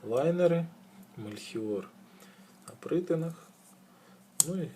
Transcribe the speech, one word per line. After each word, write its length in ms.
лайнери, 600
мельхіор 720
на 60
притинах, 720
ну 140
і 140